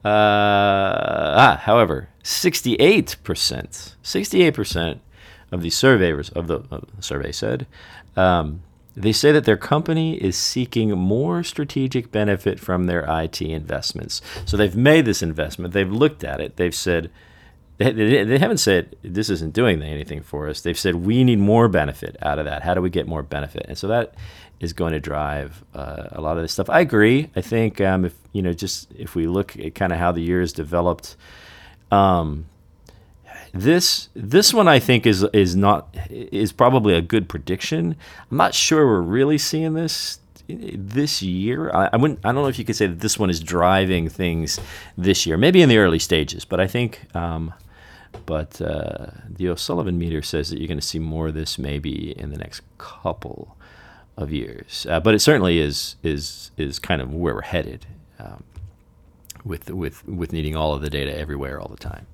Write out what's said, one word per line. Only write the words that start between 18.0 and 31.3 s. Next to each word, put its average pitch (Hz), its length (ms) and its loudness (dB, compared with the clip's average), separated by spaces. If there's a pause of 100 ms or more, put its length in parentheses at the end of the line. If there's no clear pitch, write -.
they 123 140 2
haven't 214 200 2
said, 90 440 2
"This 107 280 -4
isn't 80 220 -2
doing 95 300 2
anything 73 400 -10
for 73 260 -8
us." 76 120 -8
They've 85 180 -4
said, 90 160 0
"We 107 300 2
need 120 140 4
more 110 300 4
benefit 76 540 -2
out 73 160 -2
of 76 60 -4
that. 71 180 -6
How 90 120 0
do 92 60 2
we 90 100 0
get 87 160 -2
more 78 160 -6
benefit?" 71 460 -8
And - 80 -10
so 98 120 -6
that 117 260 -2 (460)
is 82 120 -6
going 82 200 -2
to 78 80 -2
drive, 73 640 -6 (100)
uh, 71 380 -12
a - 80 -10
lot 80 160 -2
of 82 60 -2
this 82 100 -6
stuff. 95 180 -4
I 165 100 6
agree. 127 540 4
I 95 60 -2
think, 113 400 -2
um, 92 240 2
if, 85 100 -4 (180)
you 101 80 -4
know, 90 120 0
just - 440 -8
if - 180 -14
we 82 120 0
look 95 320 -4
at - 160 -10
kinda 87 220 -2
how 87 160 0
the 85 100 -2
year 90 180 0
has 85 120 -2
developed, 85 640 -2 (720)